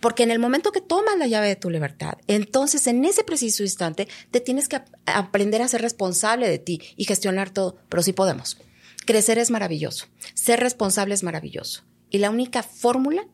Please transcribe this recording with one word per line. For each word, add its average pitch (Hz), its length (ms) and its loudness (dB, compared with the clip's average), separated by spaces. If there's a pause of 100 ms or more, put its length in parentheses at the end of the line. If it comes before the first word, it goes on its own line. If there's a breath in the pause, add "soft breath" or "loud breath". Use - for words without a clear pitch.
Porque 233 220 2
en 233 60 4
el 233 80 2
momento 262 360 2
que 381 80 -2
tomas 403 360 2
la 320 100 0
llave 214 200 2
de 202 80 2
tu 190 160 -6
libertad, 151 440 -4 (120)
entonces 262 580 2
en 247 200 2
ese 403 180 2
preciso 247 400 -2
instante 185 440 -4 (220 loud breath)
te 240 120 2
tienes 262 260 -2
que - 80 -4
ap-, - 140 -6 (160)
aprender 202 580 2
a 254 60 -2
ser 233 120 0
responsable 220 680 0
de 160 100 0
ti 165 220 -6 (160 loud breath)
y - 80 -4
gestionar 196 460 -2
todo. 190 260 -2 (120)
Pero 170 140 0
sí 190 100 2
podemos. 180 460 -2 (460 loud breath)
Crecer 220 340 4
es 233 100 2
maravilloso. 180 560 -4 (300 loud breath)
Ser 233 240 2
responsable 202 560 0
es 190 80 -2
maravilloso. 160 600 -8 (280)
Y 196 80 0
la 202 100 2
única 247 320 -2
fórmula 262 720 0